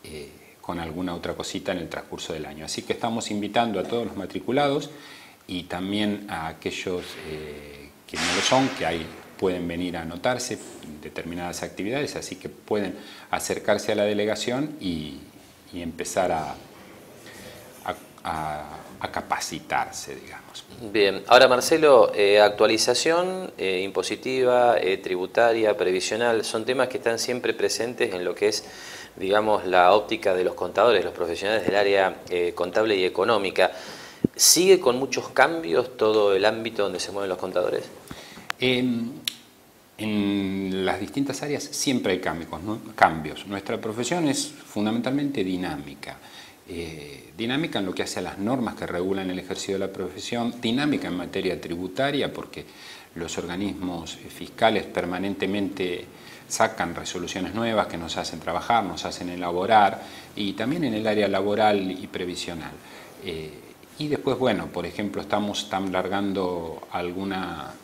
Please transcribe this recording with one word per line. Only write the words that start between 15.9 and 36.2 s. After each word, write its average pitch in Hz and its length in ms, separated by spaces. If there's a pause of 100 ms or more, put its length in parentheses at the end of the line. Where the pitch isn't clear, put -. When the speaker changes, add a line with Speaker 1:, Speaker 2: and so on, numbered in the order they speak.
Speaker 1:
a, 73 220 (1300)
a, 92 100 (300)
a, 78 380 (360)
a - 120
capacitarse, - 1040
digamos. - 500 (260)
Speaker 2:
Bien, 98 360
ahora 127 200
Marcelo, 127 680
eh, 101 280
actualización, 127 1160
eh, 92 280
impositiva, 120 920
eh, 95 200
tributaria, 107 800
previsional, 107 680
son 110 220
temas 127 240
que - 80
están 113 220
siempre 113 340
presentes 113 600
en 90 120
lo 90 100
que 101 140
es, - 160 (500)
digamos, 101 500
la 90 280
óptica 107 420
de 92 80
los 87 120
contadores, 95 500
los 87 80
profesionales 92 520
del 92 120
área, 98 400 (120)
eh, 87 240
contable 101 440
y 92 80
económica. 95 680 (640)
¿Sigue 185 440
con 123 200
muchos 127 300
cambios 160 680
todo 107 400